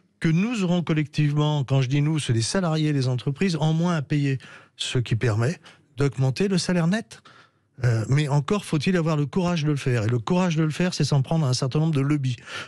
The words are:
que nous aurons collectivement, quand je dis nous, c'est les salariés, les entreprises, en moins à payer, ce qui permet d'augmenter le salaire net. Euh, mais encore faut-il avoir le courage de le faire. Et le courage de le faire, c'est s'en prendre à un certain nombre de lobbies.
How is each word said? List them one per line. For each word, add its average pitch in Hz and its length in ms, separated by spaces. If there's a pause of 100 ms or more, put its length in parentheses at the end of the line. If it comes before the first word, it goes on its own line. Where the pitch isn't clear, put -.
(220)
que 165 80
nous 202 340
aurons 175 180
collectivement, 151 840
quand 135 160
je 123 80
dis 143 120
nous, 151 180
c'est 135 120
les 113 100
salariés, 156 520
les 131 160
entreprises, 143 480
en 156 160
moins 170 240
à 147 40
payer, 139 360 (400)
ce - 200
qui 120 200
permet 117 400 (400)
d'augmenter 135 500
le 190 100
salaire 170 300
net. 214 340 (640)
Euh, 113 240
mais 143 220
encore 147 340
faut-il 175 320
avoir 160 220
le 147 80
courage 175 400
de 151 40
le 147 60
faire. 123 300
Et - 20
le 120 120
courage 180 360
de 160 80
le 156 60
faire, 175 240
c'est 156 100
s'en 139 180
prendre 160 240
à 127 40
un 127 40
certain 135 260
nombre 160 140
de 139 60
lobbies. 135 380 (300)